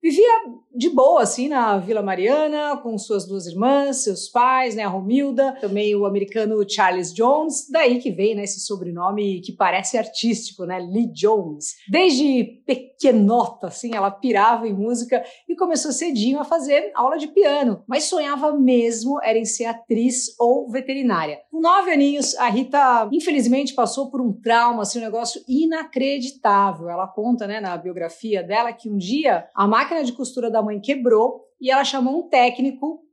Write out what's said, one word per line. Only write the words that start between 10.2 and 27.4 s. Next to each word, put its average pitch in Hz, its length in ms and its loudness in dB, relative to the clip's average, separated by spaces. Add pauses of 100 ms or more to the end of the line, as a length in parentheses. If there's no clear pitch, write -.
né, 185 140 -6
Lee 190 340 -2
Jones. 170 600 -2 (120)
Desde 277 760 2
pequenota, 233 1000 2
assim, 226 260 -10
ela 202 160 0
pirava 220 580 2
em 208 60 -2
música 233 500 -2 (240)
e 339 80 -4
começou 320 360 -2
cedinho 269 480 0
a 277 60 -4
fazer 294 500 0
aula 269 240 0
de 302 80 -8
piano, 285 580 2
mas 277 200 -2
sonhava 294 520 -2
mesmo 247 640 2
era 220 160 0
em 226 80 -2
ser 220 200 -4
atriz 233 720 -2
ou 254 280 2
veterinária. 233 760 -4 (100)
Com 320 80 -6
nove 359 320 4
aninhos, 285 460 2
a 240 120 0
Rita, 247 640 2
infelizmente, 277 640 0
passou 269 340 -2
por 269 100 -6
um 240 140 -2
trauma, 233 480 2
assim, 202 160 -6
um 233 60 -6
negócio 226 440 -6
inacreditável. 262 1400 0
Ela 180 160 -4
conta, 214 400 -2